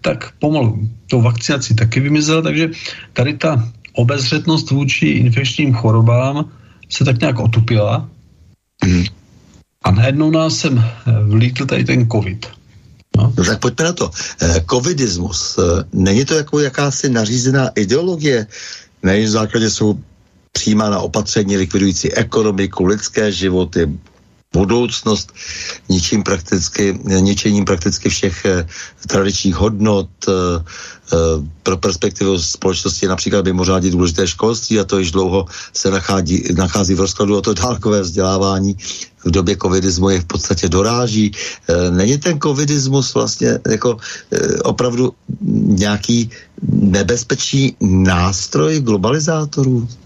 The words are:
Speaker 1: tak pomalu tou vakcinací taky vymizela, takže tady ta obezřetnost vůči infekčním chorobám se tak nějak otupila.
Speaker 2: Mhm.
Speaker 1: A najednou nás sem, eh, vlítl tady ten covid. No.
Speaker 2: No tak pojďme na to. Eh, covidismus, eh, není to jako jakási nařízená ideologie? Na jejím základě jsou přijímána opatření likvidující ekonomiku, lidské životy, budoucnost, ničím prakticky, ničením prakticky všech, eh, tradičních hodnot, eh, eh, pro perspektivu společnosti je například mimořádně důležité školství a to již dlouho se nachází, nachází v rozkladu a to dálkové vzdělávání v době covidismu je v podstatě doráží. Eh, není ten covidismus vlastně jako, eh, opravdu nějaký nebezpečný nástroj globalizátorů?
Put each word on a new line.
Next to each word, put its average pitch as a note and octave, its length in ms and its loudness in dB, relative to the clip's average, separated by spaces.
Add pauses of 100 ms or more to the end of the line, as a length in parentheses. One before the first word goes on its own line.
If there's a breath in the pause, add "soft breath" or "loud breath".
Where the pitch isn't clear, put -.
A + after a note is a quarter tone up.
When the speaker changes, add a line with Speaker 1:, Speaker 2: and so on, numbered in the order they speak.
Speaker 1:
tak - 380 -4
pomalu B2 500 0 (200)
tou B2 120 2
vakcinací - 540 0
taky A2+ 240 2
vymizela, D3+ 420 2
takže D#3+ 280 0 (440 loud breath)
tady B2 200 0
ta A#2 360 0 (240)
obezřetnost C#3+ 800 0
vůči C#3 360 0
infekčním B2+ 680 2
chorobám A#2 720 2 (440 loud breath)
se - 160 0
tak B2+ 140 2
nějak A#2+ 200 0
otupila. A2+ 680 2 (760)
Speaker 2:
Mhm. F2+ 200 4 (800)
Speaker 1:
A F#2+ 80 2
najednou C#3 400 4
nás D#3+ 260 2
sem, C#3 200 0
eh, A2+ 340 0 (140)
vlítl B2 400 2
tady C3 180 0
ten B2 260 2
covid. G#2+ 360 -2 (720)
No. A2 200 4
Speaker 2:
No F2+ 60 2
tak A2 160 0
pojďme B2+ 260 -2
na E3+ 80 0
to. F#2 180 -4 (300 loud breath)
Eh, E2+ 280 2
covidismus, B2 880 -2
eh, F2+ 240 2 (100)
není G2+ 320 2
to D#3+ 100 -2
jako D3 240 0
jakási C#3+ 500 -2
nařízená B2 680 0
ideologie? C#3 720 0 (560 loud breath)
Na F#2 80 2
jejím G#2+ 180 2
základě A2 400 0
jsou G#2 300 0 (520)
přijímána G#2+ 480 0
opatření G2+ 580 -2
likvidující F#2+ 560 0
ekonomiku, G2+ 720 0
lidské G#2 460 0
životy, F2+ 560 0 (680)
budoucnost, B2 800 0 (540 loud breath)
ničím F#2 340 0
prakticky, F#2+ 800 -2
ničením G2+ 640 2
prakticky G2 420 -2
všech, - 360 -4
eh, F2+ 180 0 (440 loud breath)
tradičních G2 480 0
hodnot, G2+ 520 0 (200)
eh, G2+ 40 0
eh, E2+ 1040 -2 (260)
pro F#2+ 140 0
perspektivu F#2+ 600 -2
společnosti - 680 -4
je F#2+ 40 0
například F#2 360 0
mimořádně F#2 460 0
důležité F2 360 0
školství A2 520 0
a F#2+ 80 -2
to G2 120 0
již F2+ 120 -2
dlouho F#2 340 0 (300 loud breath)
se - 160 0
nachází, F2+ 640 0
nachází F#2+ 400 0
v F2+ 80 0
rozkladu G2+ 340 0
a G2 40 0
to G#2+ 120 0
dálkové G#2+ 480 0
vzdělávání F#2+ 760 0 (460 loud breath)
v F2+ 60 2
době F#2 260 2
covidismu F#2 520 0
je F#2 120 2
v E2+ 100 -8
podstatě F2+ 400 -2
doráží. G#2+ 640 2
Eh, F2 560 -2
není G2+ 260 2
ten D#3 220 -2
covidismus C#3 760 0
vlastně A#2 460 0 (100)
jako, A2+ 280 0 (340 loud breath)
eh, - 320 -2
opravdu A#2+ 500 0 (720)
nějaký A2 460 0 (340 loud breath)
nebezpečný G#2 1160 0
nástroj F#2+ 960 2
globalizátorů? C3 1080 0 (180)